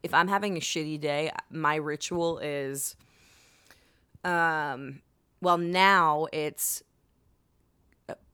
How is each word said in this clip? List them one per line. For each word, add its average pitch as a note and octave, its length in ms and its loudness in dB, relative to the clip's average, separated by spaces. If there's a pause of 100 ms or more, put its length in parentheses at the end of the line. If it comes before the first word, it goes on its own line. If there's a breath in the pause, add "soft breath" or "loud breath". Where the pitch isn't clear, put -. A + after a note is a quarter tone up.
if F3 120 -6
I'm E3+ 140 4
having G3 300 -2
a - 20 -8
shitty D3+ 400 -6
day, D3 320 -2 (200)
my D3+ 240 0
ritual D#3+ 640 -4
is, C#3 560 -6 (1300)
um, D3+ 800 0 (400)
well, F3 160 4
now F3 760 4
it's, - 520 -4 (1200)
uh, - 80 -10 (180)